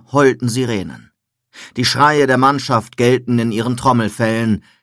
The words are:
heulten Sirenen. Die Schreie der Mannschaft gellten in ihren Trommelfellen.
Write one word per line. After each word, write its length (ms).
heulten 340
Sirenen. 640
Die 80
Schreie 420
der 120
Mannschaft 580
gellten 420
in 140
ihren 240
Trommelfellen. 880